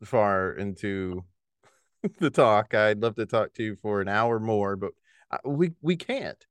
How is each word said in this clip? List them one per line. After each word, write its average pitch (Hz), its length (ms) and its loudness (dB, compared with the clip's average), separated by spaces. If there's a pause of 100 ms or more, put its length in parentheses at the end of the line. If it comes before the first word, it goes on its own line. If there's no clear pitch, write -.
far 101 480 2
into 95 720 -6 (760)
<laughs> - 160 -8
the 156 100 0
talk. 110 440 4
I'd 107 280 2
love 113 140 -2
to 113 100 -4
talk 107 300 -2
to 117 80 -6
you 107 120 -6
for 104 260 -4
an 95 60 -6
hour 113 320 0
more, 104 380 0
but, 95 140 -6 (380)
uh, - 160 -6
we, 147 260 0 (100)
we 170 160 0
can't. 208 540 -8